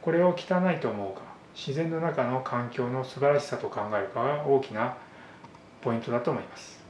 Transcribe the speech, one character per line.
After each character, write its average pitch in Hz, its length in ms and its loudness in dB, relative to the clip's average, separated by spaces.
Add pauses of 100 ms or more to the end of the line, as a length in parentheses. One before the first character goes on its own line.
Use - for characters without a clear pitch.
こ 160 100 0
れ 170 120 6
を 175 140 6
汚 180 340 2
い - 80 0
と 117 100 0
思 101 200 -4
う 95 40 -8
か、 - 160 -12 (260)
自 - 180 -6
然 165 160 0
の 160 100 -2
中 160 240 0
の 127 180 2
環 120 280 -2
境 123 200 -2
の 127 140 -2
素 - 160 -10
晴 143 140 6
ら 143 60 6
し - 60 -4
さ - 120 -4
と - 120 -4
考 110 120 -4 (120)
え 101 80 2
る 98 60 -2
か 120 160 -2
が 147 220 0
大 139 160 6
き - 120 -8
な 113 220 0 (840)
ポ 127 100 0
イ 117 60 2
ン 117 40 -2
ト - 100 -6
だ 123 100 2
と 160 100 0
思 120 80 0
い - 40 -8
ま - 120 -16
す。 - 240 -18 (100)